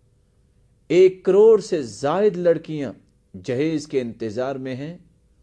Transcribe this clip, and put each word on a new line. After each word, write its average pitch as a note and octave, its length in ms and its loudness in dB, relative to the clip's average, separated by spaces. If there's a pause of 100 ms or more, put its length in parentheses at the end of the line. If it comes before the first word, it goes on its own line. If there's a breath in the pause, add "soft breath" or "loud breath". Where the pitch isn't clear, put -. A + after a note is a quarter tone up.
(880)
ایک F#3 360 4
کروڑ G#3 380 6
سے E3 200 -4
زائد D#3 560 -2
لڑکیاں D#3 560 -2 (500)
جہیز D3+ 440 -4
کے C3+ 140 -2
انتظار A#2 540 -6
میں C3 200 -10
ہیں D3+ 220 -12 (460)